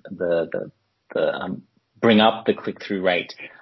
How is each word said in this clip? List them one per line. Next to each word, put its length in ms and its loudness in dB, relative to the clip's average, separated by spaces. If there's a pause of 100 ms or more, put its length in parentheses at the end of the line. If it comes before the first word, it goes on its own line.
the, 460 -2
the, 200 -8 (420)
the, 220 0
um, 280 -8 (380)
bring 180 6
up 260 4
the 80 2
click-through 480 -6
rate. 320 0 (280)